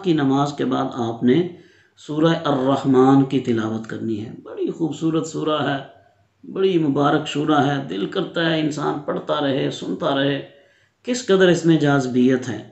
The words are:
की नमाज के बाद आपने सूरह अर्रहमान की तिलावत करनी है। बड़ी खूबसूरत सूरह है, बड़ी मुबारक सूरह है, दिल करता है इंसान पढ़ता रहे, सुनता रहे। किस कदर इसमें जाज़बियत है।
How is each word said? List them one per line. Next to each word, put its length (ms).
की 120
नमाज 380
के 120
बाद 360
आपने 360
सूरह 340
अर्रहमान 800
की 160
तिलावत 460
करनी 280
है। 140
बड़ी 240
खूबसूरत 580
सूरह 420
है, 100
बड़ी 360
मुबारक 480
सूरह 340
है, 140
दिल 200
करता 400
है 120
इंसान 460
पढ़ता 340
रहे, 320
सुनता 420
रहे। 240
किस 200
कदर 240
इसमें 300
जाज़बियत 680
है। 100